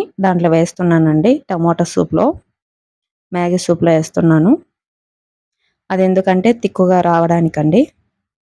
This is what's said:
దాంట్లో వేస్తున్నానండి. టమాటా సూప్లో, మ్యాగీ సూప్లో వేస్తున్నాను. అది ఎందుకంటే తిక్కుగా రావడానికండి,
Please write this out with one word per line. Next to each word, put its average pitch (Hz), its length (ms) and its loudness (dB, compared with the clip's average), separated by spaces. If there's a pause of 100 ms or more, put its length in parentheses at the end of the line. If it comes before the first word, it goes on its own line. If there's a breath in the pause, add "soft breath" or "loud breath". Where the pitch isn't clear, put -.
(200)
దాంట్లో 175 300 0
వేస్తున్నానండి. 165 800 0 (120)
టమాటా 170 400 -2
సూప్లో, 170 400 -2 (1080)
మ్యాగీ 180 260 -2
సూప్లో 170 340 -2
వేస్తున్నాను. 165 600 2 (1400)
అది 185 120 0
ఎందుకంటే 185 500 0
తిక్కుగా 185 480 0
రావడానికండి, 170 840 0 (600)